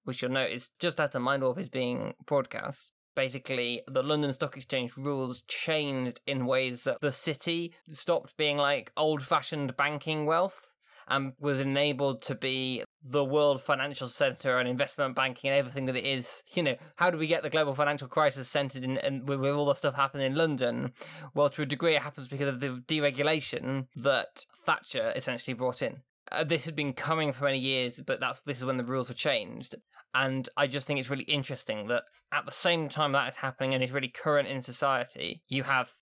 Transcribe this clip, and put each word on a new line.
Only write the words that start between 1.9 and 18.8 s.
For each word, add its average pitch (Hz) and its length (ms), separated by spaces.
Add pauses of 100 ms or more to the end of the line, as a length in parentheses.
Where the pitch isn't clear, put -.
broadcast, - 680 (200)
basically 127 720
the 131 160
London 147 280
Stock 139 240
Exchange 127 400
rules 135 540
changed 139 760
in 131 200
ways 127 400
that 127 160
the 147 100
city 165 600 (160)
stopped - 480
being, 147 200
like, 143 380
old-fashioned 147 800
banking 151 500
wealth 170 420 (420)
and 135 300
was 143 220
enabled 139 600
to 135 140
be 131 480 (180)
the 143 220
world 143 380
financial 139 460
centre 127 500
and 127 100
investment 131 480
banking 131 340
and 135 80
everything 131 280
that 127 100
it 120 100
is. 131 460
You 175 120
know, 135 120 (220)
how 180 120
do 170 80
we 156 100
get 156 160
the 151 60
global 147 240
financial 143 360
crisis 139 400
centred 135 340